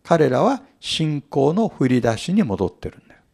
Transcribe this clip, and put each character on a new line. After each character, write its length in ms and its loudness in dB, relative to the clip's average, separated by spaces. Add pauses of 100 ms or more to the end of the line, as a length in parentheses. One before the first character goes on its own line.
彼 260 2
ら 140 0
は 200 0 (180)
信 400 -4
仰 320 0
の 160 0
振 200 0
り 120 2
出 160 0
し 160 -6
に 100 2
戻 240 -2
っ 60 -6
て 160 -14
る 100 -18
ん 100 -20
だ 60 -20
よ。 60 -20 (140)